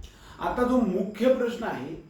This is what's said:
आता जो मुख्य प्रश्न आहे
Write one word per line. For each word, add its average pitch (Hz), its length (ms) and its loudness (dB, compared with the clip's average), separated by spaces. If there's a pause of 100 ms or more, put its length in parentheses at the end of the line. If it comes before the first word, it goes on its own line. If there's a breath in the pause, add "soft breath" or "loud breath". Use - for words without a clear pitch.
(400 loud breath)
आता 226 240 0
जो 254 140 2
मुख्य 220 560 2
प्रश्न 226 300 -2
आहे 147 320 -8 (140)